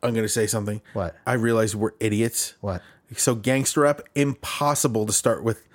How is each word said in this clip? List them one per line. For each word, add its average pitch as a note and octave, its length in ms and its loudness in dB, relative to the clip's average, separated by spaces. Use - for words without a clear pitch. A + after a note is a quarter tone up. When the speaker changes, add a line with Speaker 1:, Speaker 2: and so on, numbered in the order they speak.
Speaker 1:
I'm A#2 140 0
gonna A2 120 0
say G#2+ 200 0
something. G#2 340 -4
Speaker 2:
What? F2+ 220 -4
Speaker 1:
I B2 60 2
realize A2+ 420 2
we're G#2+ 240 -2
idiots. A2 640 0
Speaker 2:
What? F#2+ 200 -6
Speaker 1:
So B2 200 2
gangster C3 460 0
rap, C#3+ 200 2
impossible C#3 920 0
to G#2+ 80 0
start A2 300 2
with A2+ 320 -2